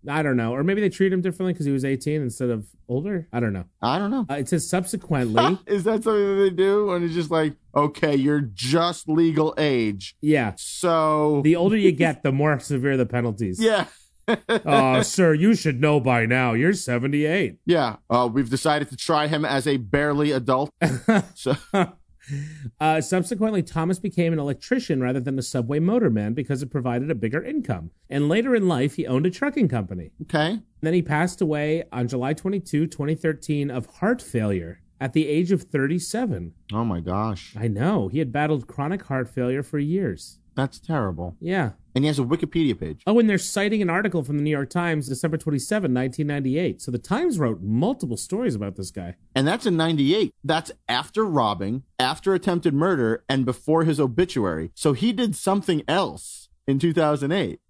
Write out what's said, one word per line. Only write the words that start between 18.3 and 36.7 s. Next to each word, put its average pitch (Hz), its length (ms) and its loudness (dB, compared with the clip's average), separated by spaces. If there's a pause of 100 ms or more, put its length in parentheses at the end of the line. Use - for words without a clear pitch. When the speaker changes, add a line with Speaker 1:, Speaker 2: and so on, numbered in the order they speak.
Speaker 2:
we've 123 180 0
decided 147 400 0
to 131 80 -14
try 151 300 0
him 151 180 0
as 135 220 -2
a 139 100 2
barely 143 540 0
adult. 131 400 0 (100)
Speaker 1:
<laughs> - 0 - (540)
Speaker 2:
So - 200 -2 (1200)
Speaker 1:
Uh, 160 220 2
subsequently, 190 640 0
Thomas 170 360 -2
became 170 320 0
an 160 80 0
electrician 143 640 -2
rather 127 180 0
than 135 200 -2
a - 20 -4
subway 131 380 -2
motorman 147 560 2
because 139 260 -4
it 135 80 -8
provided 127 400 -2
a 147 60 0
bigger 113 280 -4
income. 113 460 -6 (220)
And 143 180 0
later 233 260 2
in 202 120 2
life, 143 280 2
he - 120 -4
owned 131 180 2
a 180 60 2
trucking 269 380 0
company. 95 420 -6 (100)
Speaker 2:
Okay. 160 380 0 (220)
Speaker 1:
Then 160 120 0
he 180 80 4
passed 160 400 -2
away 151 500 0
on 120 160 -2
July 127 260 -2
twenty-two, 165 540 -2
twenty 151 280 -4
thirteen, 151 560 -2
of 120 160 -6
heart 240 340 -2
failure 98 600 -2 (200)
at 131 120 -6
the 156 140 2
age 170 240 0
of 180 120 0
thirty-seven. 151 880 -4 (180)